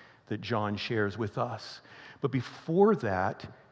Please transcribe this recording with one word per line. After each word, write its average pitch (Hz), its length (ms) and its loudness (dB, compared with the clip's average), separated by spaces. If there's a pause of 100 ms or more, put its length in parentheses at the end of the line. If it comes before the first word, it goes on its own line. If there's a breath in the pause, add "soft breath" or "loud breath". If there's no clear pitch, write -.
(280 loud breath)
that 107 140 -4
John 104 340 0
shares 104 420 0
with 113 220 -4
us. 120 420 -6 (400 loud breath)
But 135 100 0
before 175 680 4
that, 95 480 0 (260 loud breath)